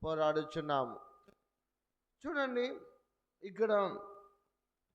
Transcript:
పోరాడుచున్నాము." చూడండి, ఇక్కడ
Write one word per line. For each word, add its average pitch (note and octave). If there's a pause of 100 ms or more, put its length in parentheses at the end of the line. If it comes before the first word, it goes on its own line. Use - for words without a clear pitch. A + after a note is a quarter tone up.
పోరాడుచున్నాము." D3+ (1300)
చూడండి, C4 (640)
ఇక్కడ G3+ (960)